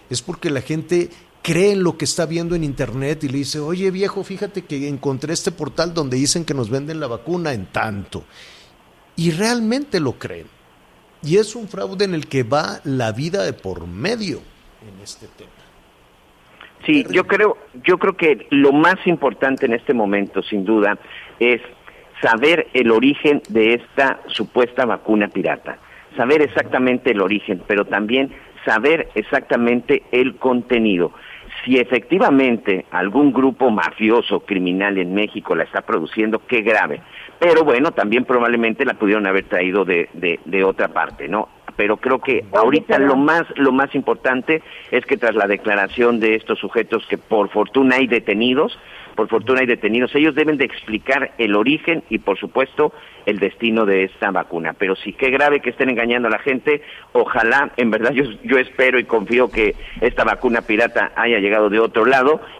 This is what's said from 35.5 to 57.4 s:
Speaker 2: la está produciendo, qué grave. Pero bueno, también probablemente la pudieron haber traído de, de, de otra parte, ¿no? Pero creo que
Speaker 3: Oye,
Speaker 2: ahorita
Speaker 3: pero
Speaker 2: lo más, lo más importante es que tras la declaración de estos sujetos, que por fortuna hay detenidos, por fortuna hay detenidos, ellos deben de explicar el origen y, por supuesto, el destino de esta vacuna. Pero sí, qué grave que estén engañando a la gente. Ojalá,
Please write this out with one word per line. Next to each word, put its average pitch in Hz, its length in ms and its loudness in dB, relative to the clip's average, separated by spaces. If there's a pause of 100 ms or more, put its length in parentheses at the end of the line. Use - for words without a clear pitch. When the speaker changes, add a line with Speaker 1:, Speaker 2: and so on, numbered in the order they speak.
Speaker 2:
la 82 100 0
está - 160 -6
produciendo, 107 680 -2
qué 120 140 0
grave. 98 400 0 (380)
Pero 160 260 6
bueno, 143 280 2
también 113 340 0
probablemente 120 580 0
la 120 140 -2
pudieron 104 280 2
haber 95 180 0
traído 92 420 0
de, 85 260 0
de, 85 320 -4
de 95 180 -2
otra 95 260 0
parte, 73 380 -6
¿no? 104 220 -4 (260)
Pero 104 220 0
creo 131 240 -2
que 135 120 -2
Speaker 3:
Oye, 104 200 -2
Speaker 2:
ahorita 131 440 2
Speaker 3:
pero 139 100 4
Speaker 2:
lo 135 100 4
más, 156 280 2 (120)
lo 135 160 2
más 135 220 0
importante 131 680 -2 (280)
es 120 160 -2
que 127 100 0
tras 113 180 0
la 104 120 2
declaración 104 720 0
de 110 140 2
estos 110 240 -2
sujetos, 107 500 -2
que 98 80 -2
por 104 320 0
fortuna 127 480 2
hay 135 100 2
detenidos, 120 720 0 (380)
por 107 120 -2
fortuna 113 320 2
hay 127 60 2
detenidos, 117 480 0
ellos 147 200 2
deben 151 220 2
de 131 80 0
explicar 127 720 -4
el 107 180 2
origen 147 540 0
y, 110 100 -2
por 98 200 -2
supuesto, 135 540 -2 (340)
el 104 120 -4
destino 110 460 0
de 95 200 4
esta 98 260 -4
vacuna. 82 420 -4
Pero 95 240 -2
sí, 98 160 -10
qué 135 180 -2
grave 143 300 2
que 123 100 -6
estén 131 200 -2
engañando 120 380 0
a - 20 0
la 107 80 0
gente. 143 420 -2 (320)
Ojalá, 123 640 2